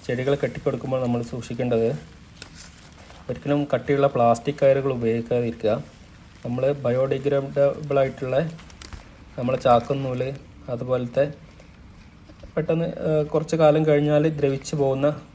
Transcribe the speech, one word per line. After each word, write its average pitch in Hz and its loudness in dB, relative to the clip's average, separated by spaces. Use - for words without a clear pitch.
ചെടികൾ 127 0
കെട്ടിക്കൊടുക്കുമ്പോൾ 131 -4
നമ്മൾ 120 0
സൂക്ഷിക്കേണ്ടത് 120 -2
ഒരിക്കലും 143 -2
കട്ടിയുള്ള 139 2
പ്ലാസ്റ്റിക് 117 2
കയറുകൾ 135 4
ഉപയോഗിക്കാതിരിക്കുക. 117 -2
നമ്മൾ 123 -4
ബയോഡിഗ്രേഡബിൾ 139 0
ആയിട്ടുള്ള 131 -2
നമ്മളെ 127 -2
ചാക്കൻ 127 4
നൂല്, 127 -4
അതുപോലത്തെ 123 -2
പെട്ടെന്ന്, 160 0
ആ, 156 0
കുറച്ച് 156 -2
കാലം 156 6
കഴിഞ്ഞാൽ 147 4
ദ്രവിച്ചു 143 -2
പോകുന്ന 139 0